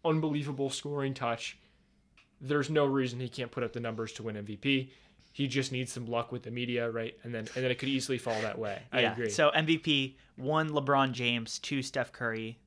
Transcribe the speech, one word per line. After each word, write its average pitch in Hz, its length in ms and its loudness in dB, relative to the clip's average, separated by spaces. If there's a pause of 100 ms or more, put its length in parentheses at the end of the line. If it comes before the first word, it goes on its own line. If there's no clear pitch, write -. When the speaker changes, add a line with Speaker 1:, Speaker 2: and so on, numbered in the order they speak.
Speaker 1:
unbelievable 147 640 2
scoring 139 440 -2
touch, 117 440 -2 (800)
there's 143 300 0
no 147 160 6
reason 131 340 0
he 127 80 -4
can't 123 220 -6
put 127 140 -4
up 110 80 -4
the 120 80 -6
numbers 113 340 -4
to - 80 -10
win 107 140 -4
M 104 100 -6
V 104 100 -8
P. 135 360 0 (380)
He 139 160 -2
just 131 240 0
needs 127 220 -4
some 120 140 -8
luck 117 260 -2
with 123 100 -6
the - 80 -10
media, 120 400 -2
right? 113 320 -4
And 120 100 -8
then, 110 220 -4
and 127 100 -2
then 127 60 4
it 123 80 0
could 131 100 -2
easily 131 300 0
fall 113 240 -2
that 107 160 -4
way. 104 240 -4 (100)
I 127 100 4
Speaker 2:
Yeah. 107 100 4
Speaker 1:
agree. 117 180 -2
Speaker 2:
So 147 200 6
M 156 160 2
V 160 120 4
P, 139 380 2 (200)
one, 151 340 2
LeBron 139 420 4
James, 120 480 -2
two, 139 220 -2
Steph 131 300 -2
Curry, 113 540 -4